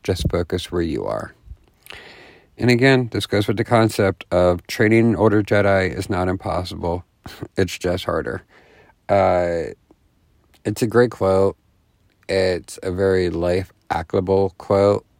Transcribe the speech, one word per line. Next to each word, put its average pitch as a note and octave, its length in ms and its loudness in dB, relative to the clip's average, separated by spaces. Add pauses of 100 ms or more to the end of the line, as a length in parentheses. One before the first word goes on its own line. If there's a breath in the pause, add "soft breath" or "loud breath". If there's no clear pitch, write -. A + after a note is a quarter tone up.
Just - 280 -4
focus F2 400 -4
where F2 120 -2
you C2+ 220 -4
are. G#1 300 -8 (1200 loud breath)
And A#2+ 140 0
again, B2+ 420 4
this - 140 -4
goes G#2 220 0
with G#2 80 -2
the A2+ 80 -2
concept A2 640 2
of F2+ 360 2
training A2+ 440 2
an G2+ 60 0
older G#2 260 2
Jedi G2 520 2
is F#2+ 140 -6
not F#2 200 -2
impossible. F2 760 -6 (220)
<laughs> - 300 -16
It's F#2 220 -2
just F2+ 260 -2
harder. D#2 380 -4 (640 soft breath)
Uh, F2+ 680 0 (880)
it's G#2 180 -4
a B2 40 2
great A2+ 240 4
quote. F#2+ 460 0 (720)
It's F#2 540 -2
a F#2+ 80 -6
very F#2 400 2
life-applicable F2+ 1300 -2
quote G2+ 460 2 (160)